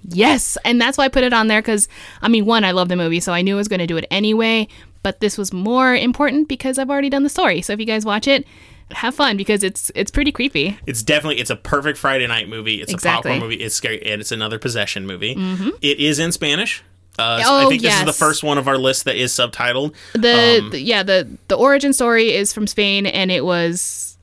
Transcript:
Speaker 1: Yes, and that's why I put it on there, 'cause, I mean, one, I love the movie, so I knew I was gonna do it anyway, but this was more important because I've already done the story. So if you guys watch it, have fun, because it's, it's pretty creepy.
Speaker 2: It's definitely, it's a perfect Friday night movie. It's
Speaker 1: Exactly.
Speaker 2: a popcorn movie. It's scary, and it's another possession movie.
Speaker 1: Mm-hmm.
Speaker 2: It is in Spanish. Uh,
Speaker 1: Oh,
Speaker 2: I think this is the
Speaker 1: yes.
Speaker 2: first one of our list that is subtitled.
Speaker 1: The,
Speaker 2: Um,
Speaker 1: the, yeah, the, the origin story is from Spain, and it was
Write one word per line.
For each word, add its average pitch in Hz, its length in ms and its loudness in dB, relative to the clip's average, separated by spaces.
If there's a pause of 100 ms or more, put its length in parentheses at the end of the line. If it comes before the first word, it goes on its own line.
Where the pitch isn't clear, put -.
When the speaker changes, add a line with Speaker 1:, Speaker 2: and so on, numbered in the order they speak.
Speaker 1:
Yes, 226 560 2
and 240 160 4
that's 247 180 0
why 285 60 4
I 269 40 2
put 269 140 2
it 247 100 2
on 220 140 2
there, 220 160 2
'cause, 214 260 0 (340)
I 214 60 2
mean, 226 160 4
one, 220 200 4
I 185 80 2
love 180 160 2
the 180 80 0
movie, 170 240 0
so 180 120 -4
I 175 100 0
knew 196 120 0
I 202 40 0
was 208 100 -2
gonna 175 180 -2
do 165 100 -2
it 156 140 -4
anyway, 220 560 2 (380)
but 196 160 -2
this 208 180 -2
was 190 140 -4
more 247 420 2
important 285 540 0
because 262 280 -4
I've 269 140 -2
already 277 180 0
done 277 140 0
the 285 60 2
story. 208 340 0
So - 100 -6
if 208 60 -4
you 220 80 -4
guys 220 180 -2
watch 214 220 -2
it, 277 180 2 (460)
have 247 240 -6
fun, 254 240 0
because 202 240 0
it's, - 320 -4
it's 190 160 -2
pretty 269 200 0
creepy. 190 560 -2
Speaker 2:
It's 117 160 -6
definitely, 151 380 0
it's 120 80 -6
a 117 80 -2
perfect 143 400 -2
Friday 135 300 0
night 110 240 -4
movie. 110 320 -4
It's - 100 -8
Speaker 1:
Exactly. 170 380 -2
Speaker 2:
a - 40 -2
popcorn 113 160 -4
movie. 113 120 -6
It's 113 120 -6
scary, 110 300 -6
and 104 160 -4
it's - 100 -8
another 110 280 -4
possession 104 480 -4
movie. 98 300 -6
Speaker 1:
Mm-hmm. 190 340 -4 (100)
Speaker 2:
It 143 180 0
is 143 200 0
in 165 140 0
Spanish. 160 500 -4 (360)
Uh, 117 280 0
Speaker 1:
Oh, 277 200 6
Speaker 2:
I - 40 6
think 262 100 0
this 220 140 2
is 196 60 4
the 175 60 0
Speaker 1:
yes. 156 120 -2
Speaker 2:
first 151 240 2
one 147 160 0
of 135 100 0
our 139 80 2
list 131 300 0
that 123 100 0
is 123 160 0
subtitled. 127 640 -2 (180)
Speaker 1:
The, 233 480 4
Speaker 2:
Um, 208 100 -8
Speaker 1:
the, 151 100 -6
yeah, 202 220 0
the, 185 240 2 (220)
the 196 80 4
origin 277 380 4
story 233 400 4
is 202 180 0
from 214 140 -4
Spain, 196 400 0
and 185 240 0
it 165 160 0
was 175 760 -2